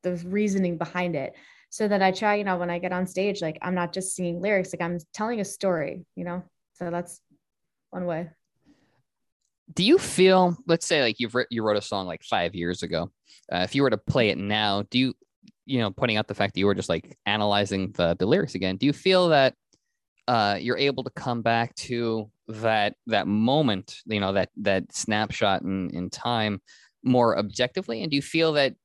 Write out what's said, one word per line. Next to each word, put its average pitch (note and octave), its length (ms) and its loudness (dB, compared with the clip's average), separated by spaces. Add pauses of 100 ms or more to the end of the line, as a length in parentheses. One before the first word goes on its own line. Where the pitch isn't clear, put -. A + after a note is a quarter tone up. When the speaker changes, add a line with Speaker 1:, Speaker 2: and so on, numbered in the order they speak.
Speaker 1:
the F3+ 140 -2
reasoning F#3 600 0
behind F3 380 -4
it. C3+ 200 -6 (340)
So G#3+ 180 -2
that G3+ 140 2
I F#3+ 100 6
try, G#3 240 0
you G#3 100 -2
know, F#3 120 0
when F3 120 -4
I F3 100 -4
get F3+ 140 -4
on F3+ 140 -2
stage, G3 340 -2
like, D#3 200 -4
I'm F3+ 140 -2
not F3 180 -2
just F#3 220 -6
singing F3 260 -4
lyrics, F#3+ 320 0
like, E3+ 80 -8
I'm F3 180 -2 (140)
telling A3 280 -4
a F#3+ 40 -2
story, F3 600 -4 (100)
you F3+ 80 -10
know? F3 200 -8 (300)
So F3 180 -8
that's F3 300 -8 (680)
one F3+ 160 -8
way. E3 240 -4 (1400)
Speaker 2:
Do F3 100 0
you D4 140 6
feel, F#3 580 4 (120)
let's E3 180 2
say, D3+ 160 2
like, A2+ 180 0
you've A2+ 160 -2
writ-, B2 140 0
you A2+ 140 -2
wrote G#2+ 140 2
a G2+ 40 0
song, F#2+ 240 -6
like, E2 180 -10
five F2 300 0
years F2 300 -4
ago. E2 280 -4 (400)
Uh, F2 120 -2
if - 100 -4
you C#3 80 2
were C3+ 80 4
to G#2+ 80 2
play A2+ 320 2
it E2+ 80 0
now, G#2 460 0
do B2 160 0
you, C3 140 2 (520)
you C3 140 -2
know, G#2+ 120 0
pointing A2+ 260 0
out G#2+ 100 -2
the G#2 80 -6
fact G2 180 0
that F2+ 60 -4
you G2 80 4
were G2+ 80 4
just, - 140 -4
like, - 360 -2
analyzing G2+ 680 0
the, E2+ 240 2
the F#2 100 0
lyrics D#3+ 280 2
again, F#2 220 -2
do B2+ 80 -2
you D3 80 2
feel F#3 360 2
that, C3+ 260 4 (720)
uh, G#2 340 2
you're A#2 160 -2
able C3+ 260 0
to B2 80 -8
come A#2+ 300 -6
back A#2 340 0
to A2+ 560 -4 (160)
that, A2 480 0 (120)
that G#2 200 0
moment, A2 760 2
you G#2+ 140 -2
know, G2 140 0
that, F#2+ 240 0
that G2 360 0
snapshot G#2 680 0
in, F#2+ 280 -4
in F2+ 180 -6
time G#2+ 520 -2 (420)
more A#2+ 340 4
objectively? B2 640 -2
And D#3+ 100 -4
do C#3 40 0
you C#3 60 2
feel D#3+ 320 0
that C3+ 320 2